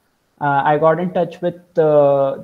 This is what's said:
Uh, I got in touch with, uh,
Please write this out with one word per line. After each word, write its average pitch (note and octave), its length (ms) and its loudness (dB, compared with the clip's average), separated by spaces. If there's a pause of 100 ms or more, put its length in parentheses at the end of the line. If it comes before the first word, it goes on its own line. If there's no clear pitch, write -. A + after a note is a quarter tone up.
(400)
Uh, C#3+ 240 -2
I D3+ 140 2
got D#3+ 220 2
in F3+ 120 -6
touch F3 300 -6
with, F3 140 -6 (200)
uh, C#3+ 680 2